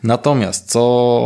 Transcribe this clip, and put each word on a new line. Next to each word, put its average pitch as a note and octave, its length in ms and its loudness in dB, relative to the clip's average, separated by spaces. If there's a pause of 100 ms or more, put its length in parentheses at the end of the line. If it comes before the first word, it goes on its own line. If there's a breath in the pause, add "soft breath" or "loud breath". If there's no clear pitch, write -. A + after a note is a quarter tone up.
Natomiast A#2+ 680 -2
co A#2 100 0 (460)